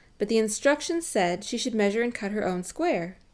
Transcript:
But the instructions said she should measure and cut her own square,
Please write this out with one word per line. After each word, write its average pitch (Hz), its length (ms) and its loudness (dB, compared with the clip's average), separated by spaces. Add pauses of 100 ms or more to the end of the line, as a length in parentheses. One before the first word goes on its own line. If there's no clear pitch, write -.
(200)
But 202 80 -2
the 226 100 2
instructions 294 680 2
said 185 360 0
she - 140 -4
should 226 160 -2
measure 214 300 2
and 240 100 -2
cut 196 180 -6
her 208 140 -2
own 180 180 -2
square, 196 540 -2 (160)